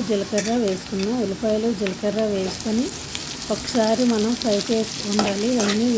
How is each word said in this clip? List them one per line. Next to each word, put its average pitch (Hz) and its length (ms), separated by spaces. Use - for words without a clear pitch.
జీలకర్ర 208 460
వేసుకున్నాం. 190 480
ఉల్లిపాయలు, 214 440
జీలకర్ర 208 440
వేసుకొని 214 480
ఒకసారి 226 580
మనం 220 200
ఫ్రై 208 160
చేసి 220 260
ఉండాలి. 202 440
ఇవన్నీ 214 420